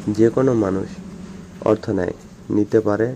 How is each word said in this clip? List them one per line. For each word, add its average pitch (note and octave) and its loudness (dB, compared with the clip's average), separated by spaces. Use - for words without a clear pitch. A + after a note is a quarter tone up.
যে A2+ 8
কোনো C3 2
মানুষ F#2+ -2
অর্থ - 2
নেয়, F#2+ -2
নিতে G#2 2
পারে, G#2 2